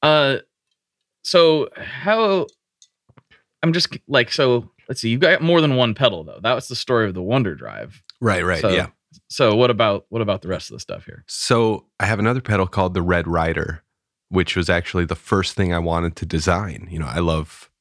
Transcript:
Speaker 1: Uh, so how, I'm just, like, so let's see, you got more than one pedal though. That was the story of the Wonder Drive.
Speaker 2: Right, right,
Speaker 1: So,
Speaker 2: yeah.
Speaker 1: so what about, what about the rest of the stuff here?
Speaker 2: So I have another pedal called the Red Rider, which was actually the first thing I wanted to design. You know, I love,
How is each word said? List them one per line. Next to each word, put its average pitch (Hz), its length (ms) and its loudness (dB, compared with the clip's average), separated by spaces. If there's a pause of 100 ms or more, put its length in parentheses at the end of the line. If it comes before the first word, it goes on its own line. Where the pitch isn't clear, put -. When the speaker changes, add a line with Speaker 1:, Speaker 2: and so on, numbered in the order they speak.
Speaker 1:
Uh, 143 380 4 (840)
so 160 540 4
how, 196 680 0 (1160)
I'm 165 80 2
just, 160 260 -2 (120)
like, 131 240 0
so 123 360 0 (200)
let's 135 100 -10
see, 113 120 -4
you 120 60 0
got 170 240 4
more 165 200 4
than 143 160 2
one 120 160 2
pedal 101 320 -2
though. - 160 -18
That 117 140 0
was - 120 -8
the 123 80 -10
story 117 320 0
of 92 60 -4
the 90 100 -8
Wonder 107 320 0
Drive. 55 480 -16 (160)
Speaker 2:
Right, 95 240 2
right, 87 160 0
Speaker 1:
So, 107 120 0
Speaker 2:
yeah. 80 160 0 (420)
Speaker 1:
so 110 260 2
what 123 140 6
about, 107 400 0
what 113 120 -4
about 104 200 -2
the 87 80 -10
rest - 220 -6
of - 40 -16
the - 60 -14
stuff - 240 -14
here? - 240 -20
Speaker 2:
So 113 560 0 (160)
I 98 40 0
have 101 140 0
another 120 220 0
pedal 98 260 0
called 92 280 -2
the 90 60 0
Red 85 280 0
Rider, 82 520 -2 (460)
which 90 300 0
was 85 120 0
actually 87 360 0
the 82 100 -4
first - 400 -2
thing 90 180 0
I 85 60 0
wanted 85 380 -2
to - 80 -8
design. 87 680 -2
You 82 80 -8
know, 78 80 -6
I 69 120 -4
love, 80 500 -4 (120)